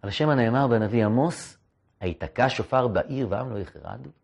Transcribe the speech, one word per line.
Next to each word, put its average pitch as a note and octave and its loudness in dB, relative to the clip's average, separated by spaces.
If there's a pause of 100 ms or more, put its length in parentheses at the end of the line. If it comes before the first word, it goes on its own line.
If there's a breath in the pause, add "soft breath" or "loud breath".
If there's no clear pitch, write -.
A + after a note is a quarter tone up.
על G2 -6
השם D3+ 0
הנאמר C3 4
בנביא A2+ 2
עמוס, B2+ 0 (420)
"היתקע F#2 -2
שופר B2+ 0
בעיר C3 -2
והעם B2 -4
לא G#2+ -8
יחרדו"? G2+ -14 (140)